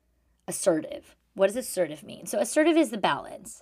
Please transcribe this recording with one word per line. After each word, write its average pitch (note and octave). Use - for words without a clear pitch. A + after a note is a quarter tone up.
assertive. -
What G3
does G3+
assertive E3+
mean? -
So G#3
assertive D4+
is D4+
the A3
balance. -